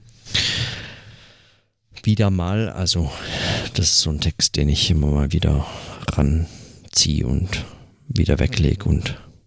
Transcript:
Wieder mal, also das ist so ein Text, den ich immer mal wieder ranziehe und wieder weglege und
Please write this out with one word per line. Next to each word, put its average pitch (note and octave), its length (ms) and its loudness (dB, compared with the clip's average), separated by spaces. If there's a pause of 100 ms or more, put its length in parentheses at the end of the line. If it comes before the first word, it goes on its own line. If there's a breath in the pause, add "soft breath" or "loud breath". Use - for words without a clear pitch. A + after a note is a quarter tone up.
(2000 loud breath)
Wieder G#2+ 280 4
mal, F#2+ 400 -2
also E2 420 -2 (600 loud breath)
das - 160 2
ist - 100 2
so - 80 -2
ein D2 140 -2
Text, - 340 -2
den D2 140 2
ich - 200 2
immer D2 180 4
mal D2 240 2
wieder D#2+ 340 2 (420 loud breath)
ranziehe - 1160 0
und - 400 -2 (420 loud breath)
wieder E2+ 300 2
weglege - 460 2
und - 380 0 (240)